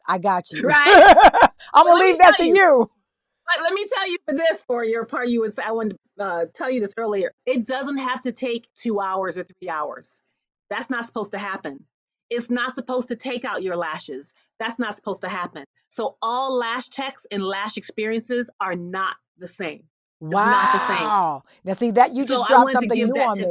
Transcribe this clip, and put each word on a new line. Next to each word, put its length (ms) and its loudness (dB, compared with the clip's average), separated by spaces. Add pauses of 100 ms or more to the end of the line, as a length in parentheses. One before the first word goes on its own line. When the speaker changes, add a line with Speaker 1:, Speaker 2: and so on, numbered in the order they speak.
Speaker 1:
I 120 0
got 320 -2
you. 120 -8
Speaker 2:
Right. 580 10
Speaker 1:
<laughs> 300 6 (240)
I'm 100 10
Speaker 2:
But 20 -
Speaker 1:
gonna 120 8
Speaker 2:
let 80 6
me 60 6
Speaker 1:
leave 60 -2
that 200 8
Speaker 2:
tell 0 -
Speaker 1:
to 80 0
Speaker 2:
you, 80 4
Speaker 1:
you. 360 4 (560)
Speaker 2:
but 160 -2
let 120 -2
me 100 -4 (100)
tell 160 -2
you 60 -6 (100)
for 80 -4
this, 320 -2
for 160 -4
your 220 -4
part, 240 -8
you 140 0
would 120 -4
say, 80 -8
I 100 -6
wanted 260 -6 (200)
to, 60 -6
uh, 300 -4
tell 160 -6
you 100 -2
this 160 -6
earlier. 360 -4 (120)
It 220 -2
doesn't 320 -6
have 240 -6
to 100 -6
take 420 -8
two 240 -6
hours 380 -6
or 80 -10
three 240 -18
hours. 540 -10 (480)
That's 180 -8
not 160 -6
supposed 280 -10
to 60 -8
happen. 460 -12 (460)
It's 180 -6
not 260 -4
supposed 340 -6
to 80 -8
take 280 -10
out 180 -8
your 140 -6
lashes. 560 -10 (260)
That's 200 -8
not 160 -6
supposed 260 -10
to 80 -10
happen. 360 -10 (260)
So 320 -8
all 360 -4
lash 300 -6
techs 420 -12
and 140 -6
lash 320 -6
experiences 720 -6 (100)
are 160 -6
not 420 -8 (200)
the 120 -18
same. 360 -12 (340)
It's 140 -12
not 400 2
the 80 0
same. 180 -4
Speaker 1:
Wow. 440 -2 (200)
Now, 120 -6
see, 180 -2
that 220 4
you 100 -4
Speaker 2:
So 120 -2
Speaker 1:
just 100 -2
Speaker 2:
I 20 -2
Speaker 1:
dropped 160 6
Speaker 2:
wanted 140 0
to 20 0
Speaker 1:
something 180 -2
Speaker 2:
give 100 0
Speaker 1:
new 60 -2
Speaker 2:
that 140 0
Speaker 1:
on 100 -2
me. 120 -6